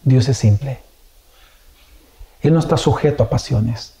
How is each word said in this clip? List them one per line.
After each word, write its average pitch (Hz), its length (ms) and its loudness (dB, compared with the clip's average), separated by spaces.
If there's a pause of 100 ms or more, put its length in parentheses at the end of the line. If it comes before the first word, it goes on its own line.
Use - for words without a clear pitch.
Dios 127 280 2
es 120 80 -2
simple. 113 420 0 (1600)
Él 156 140 2
no 165 60 2
está 156 180 -2
sujeto 143 440 0
a 110 60 0
pasiones. 117 720 -4